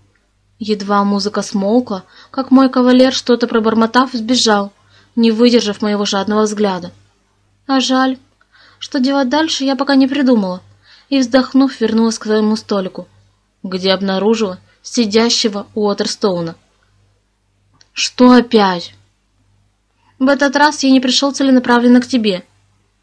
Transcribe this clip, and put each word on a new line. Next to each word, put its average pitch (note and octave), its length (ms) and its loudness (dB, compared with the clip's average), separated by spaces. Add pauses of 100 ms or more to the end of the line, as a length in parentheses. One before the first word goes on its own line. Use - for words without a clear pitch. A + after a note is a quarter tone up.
(580)
Едва G3+ 460 -2
музыка G3+ 380 -2
смолкла, G3+ 600 -2 (300)
как C4 180 -6
мой C4 180 6
кавалер, B3+ 440 4
что-то A#3+ 340 -2
пробормотав, A3+ 680 0
сбежал, A3 600 -2 (420)
не A3+ 160 2
выдержав A3 520 2
моего G#3 220 -2
жадного G#3 380 -2
взгляда. G3+ 480 -2 (800)
А C4+ 100 2
жаль, C4 400 0 (600)
что - 180 -8
делать C4+ 300 0
дальше, D4+ 360 -2
я C4+ 120 -2
пока C#4 180 -2
не C4+ 140 2
придумала, A#3+ 540 0 (480)
и, C#4 100 0
вздохнув, C4 600 0
вернулась A3 380 0
к - 60 -16
своему G#3+ 320 0
столику, F#3+ 500 -6 (560)
где F#3+ 300 -4
обнаружила G3 680 -2 (240)
сидящего A3 920 -2
Уотерстоуна. G3+ 840 -4 (1400)
«Что - 400 2
опять?» G#3 600 0 (1200)
«В C4 80 0
этот C#4 300 2
раз D4 260 2
я C4+ 80 2
не C4 100 4
пришёл C4 300 -2
целенаправленно B3 720 2
к B3 80 -6
тебе. G#3 340 -2 (600)